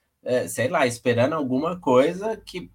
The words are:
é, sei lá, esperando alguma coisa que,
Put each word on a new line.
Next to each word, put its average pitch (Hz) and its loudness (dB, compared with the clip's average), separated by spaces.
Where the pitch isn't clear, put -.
é, 123 -2
sei 120 -2
lá, 156 2
esperando 120 0
alguma 156 -2
coisa 175 2
que, - -12